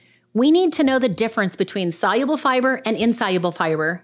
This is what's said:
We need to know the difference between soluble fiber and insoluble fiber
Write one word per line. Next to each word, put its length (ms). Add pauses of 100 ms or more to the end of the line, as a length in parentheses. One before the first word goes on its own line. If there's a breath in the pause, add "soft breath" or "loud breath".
(340 soft breath)
We 180
need 220
to 100
know 160
the 80
difference 480
between 380
soluble 420
fiber 500
and 120
insoluble 560
fiber 500